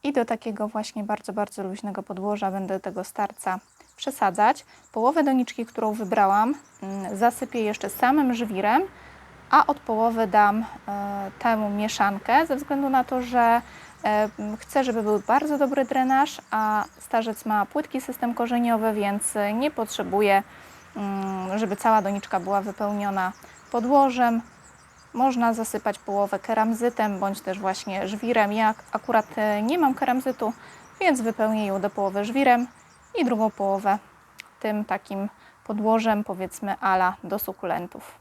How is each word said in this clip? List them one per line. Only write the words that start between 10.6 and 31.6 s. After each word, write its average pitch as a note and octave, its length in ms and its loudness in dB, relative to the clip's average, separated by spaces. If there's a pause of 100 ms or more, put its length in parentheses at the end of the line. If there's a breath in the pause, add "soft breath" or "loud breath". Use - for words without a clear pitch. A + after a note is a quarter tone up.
e, G3+ 500 -8
temu G#3+ 320 0
mieszankę, G#3 760 2
ze C#4 100 -2
względu C#4 320 -2
na C4 160 2
to, B3+ 180 -2
że, A#3+ 400 4 (420 loud breath)
e, G#3+ 240 2 (100)
m, G#3 180 -6
chcę, - 280 -2
żeby A#3 180 -2
był G#3 240 2
bardzo D4 320 2
dobry C#4 260 2
drenaż, C4 560 2 (100)
a G#3+ 340 0 (140)
starzec A3+ 480 -2
ma G#3+ 200 2
płytki C#4+ 340 -4
system B3 340 -4
korzeniowy, A#3 580 0
więc G3+ 420 -2 (200)
nie C4+ 160 0
potrzebuje, G3+ 720 0 (540 loud breath)
mm, G3 640 -4
żeby G3+ 180 -2
cała A3 260 4
doniczka G3 380 -4
była G3 200 -2
wypełniona G3+ 720 -4 (380 loud breath)
podłożem. A#3+ 720 4 (680)
Można A#3 420 2
zasypać A3 440 -4
połowę G3+ 400 -2
keramzytem A3 800 0
bądź G3 200 -2
też F#3+ 180 -6
właśnie F#3+ 500 -4
żwirem. G#3+ 440 0
Ja A3 160 2
ak-, A3 140 -2 (100)
akurat, G#3+ 340 0 (100)
e, G#3+ 260 0
nie C#4 160 0
mam C#4 160 4
keramzytu, B3+ 580 -2 (480 loud breath)
więc D#4 200 4
wypełnię A3 460 0